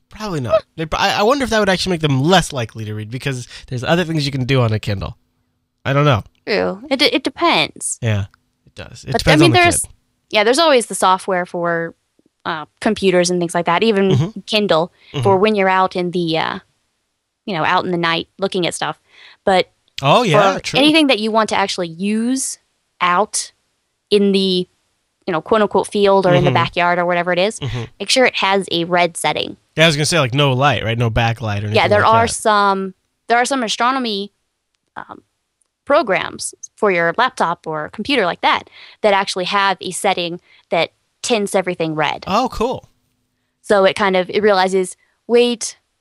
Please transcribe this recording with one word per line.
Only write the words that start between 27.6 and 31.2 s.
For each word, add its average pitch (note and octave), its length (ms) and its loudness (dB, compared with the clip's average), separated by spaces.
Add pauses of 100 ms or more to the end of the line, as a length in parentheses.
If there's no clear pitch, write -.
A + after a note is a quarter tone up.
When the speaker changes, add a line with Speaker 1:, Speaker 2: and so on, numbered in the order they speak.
Speaker 1:
Mm-hmm. A#2+ 240 -6 (160)
Speaker 2:
make G3+ 100 -8
sure B3+ 160 4
it - 100 0
has G3 360 0
a E3+ 120 -2
red F3 320 0
setting. - 400 -4 (200)
Speaker 1:
Yeah, D#3 80 4
I - 20 6
was D#3+ 100 2
gonna D3 100 -2
say, F3 120 0
like, C3 160 0
no C#3+ 180 2
light, C3 320 0
right? A#2 140 -2
No A#2+ 120 0
backlight A2+ 480 -2